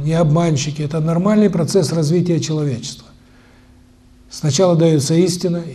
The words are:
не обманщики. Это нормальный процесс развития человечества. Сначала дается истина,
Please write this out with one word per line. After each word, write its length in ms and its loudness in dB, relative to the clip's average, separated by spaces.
не 80 -2
обманщики. 680 0
Это 200 -4
нормальный 480 2
процесс 420 0
развития 480 0
человечества. 680 -6
Сначала 440 0
дается 400 2
истина, 460 0